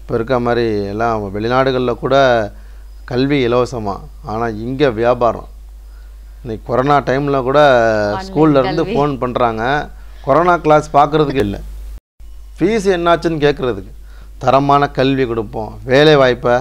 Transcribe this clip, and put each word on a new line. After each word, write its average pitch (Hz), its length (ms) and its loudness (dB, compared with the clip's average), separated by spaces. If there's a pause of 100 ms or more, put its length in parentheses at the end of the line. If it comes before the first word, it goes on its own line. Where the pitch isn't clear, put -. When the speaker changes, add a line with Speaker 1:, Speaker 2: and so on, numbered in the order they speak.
Speaker 1:
இப்ப - 140 -10
இருக்க 120 260 0
மாதிரி 117 440 0
எல்லாம் 104 560 -4
வெளிநாடுகள்ல 127 580 0
கூட 127 540 2 (520)
கல்வி 135 420 -2
இலவசமா, 117 540 -2 (240)
ஆனா 113 240 -4
இங்க 123 420 -2
வியாபாரம். 117 580 0 (960)
இன்னைக்கு 110 240 -10
கொரோனா 139 340 2
டைம்ல 135 420 -2
கூட 135 180 2 (540)
Speaker 2:
ஆன்லைன் 95 180 -10
Speaker 1:
ஸ்கூல்ல 147 260 4
இருந்து 151 260 0
Speaker 2:
கல்வி. 190 120 -4
Speaker 1:
ஃபோன் 143 220 -2
பண்றாங்க, 123 680 -2 (360)
கொரோனா 170 320 4
கிளாஸ் 151 400 2
பார்க்கறதுக்கு 143 400 2
இல்ல. 101 240 -2 (1000)
ஃபீஸ் 196 280 0
என்னாச்சுன்னு 170 520 0
கேட்கறதுக்கு. 131 520 -2 (480)
தரமான 139 500 2
கல்வி 131 380 0
கொடுப்போம், 110 580 -6
வேலை 147 320 6
வாய்ப்பை 123 440 2